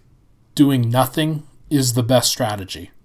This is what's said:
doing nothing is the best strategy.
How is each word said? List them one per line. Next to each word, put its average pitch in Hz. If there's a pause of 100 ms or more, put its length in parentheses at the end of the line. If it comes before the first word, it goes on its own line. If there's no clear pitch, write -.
(540)
doing 135
nothing 151 (260)
is 131
the 123
best 120
strategy. 101 (140)